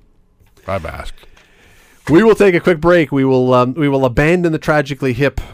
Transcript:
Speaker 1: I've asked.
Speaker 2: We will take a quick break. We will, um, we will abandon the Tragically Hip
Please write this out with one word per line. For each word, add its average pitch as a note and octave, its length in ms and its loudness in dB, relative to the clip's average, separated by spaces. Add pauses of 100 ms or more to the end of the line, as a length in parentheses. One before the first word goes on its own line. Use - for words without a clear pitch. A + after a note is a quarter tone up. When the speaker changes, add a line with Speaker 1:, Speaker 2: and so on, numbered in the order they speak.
(680)
Speaker 1:
I've F#2+ 180 -8
asked. - 400 -14 (840)
Speaker 2:
We D#3+ 120 4
will A3 140 4
take G3+ 180 2
a E3+ 60 0
quick E3+ 220 0
break. E3 320 2
We C3+ 100 0
will, B2+ 300 2
um, B2 220 0
we D3+ 120 -2
will C3+ 160 0
abandon D#3+ 480 0
the D#3 80 -4
Tragically C#3+ 540 -2
Hip C3+ 260 -2 (140)